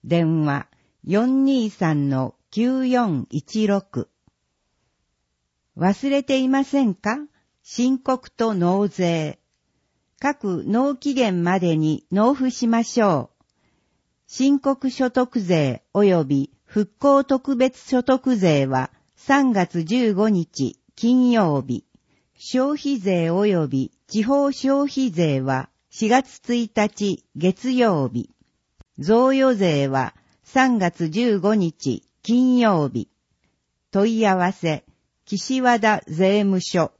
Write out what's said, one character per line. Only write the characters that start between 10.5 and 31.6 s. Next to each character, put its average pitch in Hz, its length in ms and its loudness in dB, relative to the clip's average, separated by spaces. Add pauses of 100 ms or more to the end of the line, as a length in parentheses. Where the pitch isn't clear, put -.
納 254 300 0
期 277 180 -6
限 202 300 0
ま 180 160 0
で 170 160 2
に 156 360 -2
納 214 220 2
付 262 160 -2
し 240 180 -4
ま 226 160 0
し 226 200 -2
ょ 160 300 0
う。 - 120 -20 (800)
申 277 320 0
告 269 300 -2
所 254 220 -2
得 247 300 -2
税 160 420 0 (100)
及 190 300 4
び 139 300 -2 (100)
復 - 360 -4
興 277 240 4
特 269 320 -2
別 254 240 0 (100)
所 247 140 0
得 262 340 0
税 151 280 2
は 131 260 -4 (260)
三 269 340 0
月 175 320 -2
十 220 300 0
五 208 160 2
日 165 500 -2 (160)
金 247 340 2
曜 175 320 2
日。 127 220 -6 (540)
消 262 340 -2
費 285 280 -4
税 180 300 0
及 180 380 0
び 131 240 -4 (160)
地 214 160 -2
方 277 300 0
消 269 300 0
費 269 280 -4
税 151 300 0
は 131 280 -4 (200)
四 - 180 -4
月 247 480 -2
一 233 180 -4
日 208 520 -4 (100)
月 185 360 -2
曜 202 360 2
日。 117 220 -8 (680)
贈 226 360 2
与 262 220 2
税 151 340 0
は 135 260 -4 (280)
三 254 340 0
月 175 320 -2
十 214 300 0
五 202 140 2
日 165 540 -2 (160)